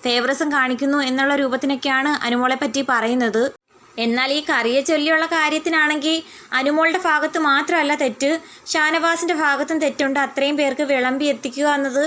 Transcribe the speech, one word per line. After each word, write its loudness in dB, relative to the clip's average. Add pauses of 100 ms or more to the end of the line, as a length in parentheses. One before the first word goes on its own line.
ഫേവറിസം 0
കാണിക്കുന്നു 0
എന്നുള്ള 0
രൂപത്തിനൊക്കെയാണ് 0 (140)
അനുമോളെ 0
പറ്റി -2
പറയുന്നത്. 0 (540)
എന്നാൽ 0
ഈ 0
കറിയെ 0
ചൊല്ലിയുള്ള 2
കാര്യത്തിനാണെങ്കിൽ 0 (380)
അനുമോളുടെ 2
ഭാഗത്ത് 0
മാത്രമല്ല 2
തെറ്റ്, 0 (360)
ഷാനവാസിൻ്റെ 0
ഭാഗത്തും 0
തെറ്റുണ്ട്. 0
അത്രയും -2
പേർക്ക് 0
വിളമ്പി 0
എത്തിക്കുക -2
എന്നത് 0